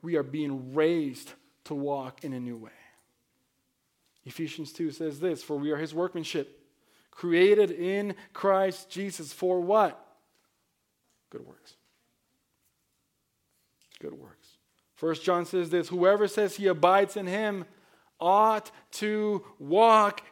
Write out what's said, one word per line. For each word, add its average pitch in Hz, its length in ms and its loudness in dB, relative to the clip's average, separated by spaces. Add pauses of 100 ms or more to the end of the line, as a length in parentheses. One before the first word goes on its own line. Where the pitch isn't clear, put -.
we 165 140 -4
are 147 80 0
being 135 500 -8
raised 156 600 -2 (320)
to 156 100 -10
walk 139 480 -6
in 147 80 -8
a 127 80 -8
new 120 160 -10
way. 110 160 -18 (1500)
Ephesians 147 480 -12
two 165 180 -6
says 147 300 -8
this, 165 240 -4
"For 147 140 -6
we 143 120 -4
are 151 80 -2
his 156 160 -8
workmanship, 165 720 -6 (460)
created 180 600 4
in 190 440 -4 (160)
Christ 190 580 0
Jesus 180 440 -10
for" 180 260 -2
what? 190 580 0 (1120)
Good - 160 -16
works. - 300 -20 (2250)
Good - 140 -12
works. - 440 -20 (380)
First 160 280 -4
John 175 220 0
says 170 240 -4
this, 170 200 -2
"Whoever 190 380 4
says 202 280 -2
he 202 120 -2
abides 190 500 4
in 190 100 -6
him 196 380 -4 (540)
ought 214 520 4 (220)
to 214 520 -2 (140)
walk 208 720 4